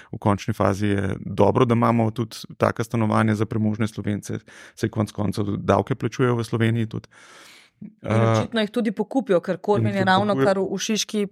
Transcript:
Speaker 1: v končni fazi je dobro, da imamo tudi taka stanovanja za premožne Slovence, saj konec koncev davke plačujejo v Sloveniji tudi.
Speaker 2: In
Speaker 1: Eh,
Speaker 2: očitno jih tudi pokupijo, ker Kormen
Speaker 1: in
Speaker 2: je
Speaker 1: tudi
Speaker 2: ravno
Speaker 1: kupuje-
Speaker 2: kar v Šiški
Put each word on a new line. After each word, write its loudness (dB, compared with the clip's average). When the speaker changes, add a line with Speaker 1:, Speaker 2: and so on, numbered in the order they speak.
Speaker 1:
v -12
končni 0
fazi 2
je 0
dobro, 4
da 2
imamo 2
tudi -6
taka 0
stanovanja 0
za -2
premožne -2
Slovence, -6
saj -2
konec -2
koncev -4
davke 0
plačujejo -2
v -4
Sloveniji 0
tudi. -10
Speaker 2:
In -18
Speaker 1:
Eh, -2
Speaker 2:
očitno 2
jih -2
tudi -2
pokupijo, 0
ker -4
Kormen 0
Speaker 1:
in -2
Speaker 2:
je 0
Speaker 1:
tudi 2
Speaker 2:
ravno 2
Speaker 1:
kupuje- 2
Speaker 2:
kar 2
v -2
Šiški -4